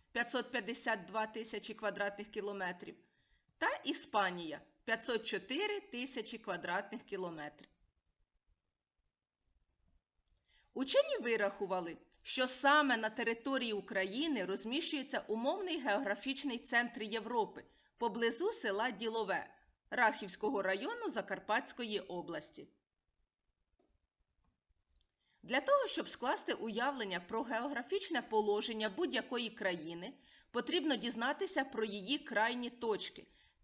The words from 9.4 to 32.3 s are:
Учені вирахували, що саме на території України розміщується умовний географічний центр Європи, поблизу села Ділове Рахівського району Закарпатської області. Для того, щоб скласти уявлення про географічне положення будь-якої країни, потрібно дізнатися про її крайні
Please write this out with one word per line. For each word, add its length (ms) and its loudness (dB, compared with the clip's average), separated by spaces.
Учені 440 4
вирахували, 800 0
що 260 0
саме 500 6
на 120 0
території 640 0
України 720 0
розміщується 840 -2
умовний 520 0
географічний 760 0
центр 460 0
Європи, 600 0
поблизу 540 2
села 400 0
Ділове 580 -2
Рахівського 720 2
району 480 0
Закарпатської 920 -2
області. 680 -8
Для 180 0
того, 260 6
щоб 220 -2
скласти 440 0
уявлення 640 -2
про 240 -2
географічне 800 -2
положення 680 2
будь-якої 600 -2
країни, 640 -4
потрібно 440 2
дізнатися 720 0
про 180 -2
її 340 0
крайні 520 2